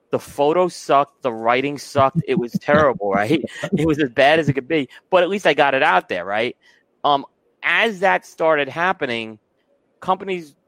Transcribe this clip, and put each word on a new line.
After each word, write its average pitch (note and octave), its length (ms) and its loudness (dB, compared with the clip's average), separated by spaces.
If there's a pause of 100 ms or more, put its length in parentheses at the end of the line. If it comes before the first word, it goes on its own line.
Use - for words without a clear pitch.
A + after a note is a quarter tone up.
(100)
The C3 80 0
photos E3 560 0
sucked. - 480 0
The B2 100 -2
writing B2+ 460 0
sucked. C3+ 480 0
It B2+ 100 0
was A#2+ 220 -4
terrible, C3 520 0
<laughs> G2 100 0
right? A#2+ 220 0 (340)
It D3+ 100 0
was D3+ 140 0
as C#3 100 0
bad C#3+ 300 4
as D3 80 -2
it C#3 60 0
could C3 140 -6
be, D3+ 200 -2 (220)
but F3+ 120 4
at E3+ 60 2
least G3 180 -4
I D#3 80 4
got C#3 200 2
it C3+ 80 0
out F3 260 2
there, F2 160 -6
right? G#2+ 320 -4 (480)
Um, C#3 200 2 (380)
as F3+ 380 0
that F#3 260 0
started D3+ 420 0
happening, B2+ 680 -4 (640)
companies, F#3 560 -6 (120)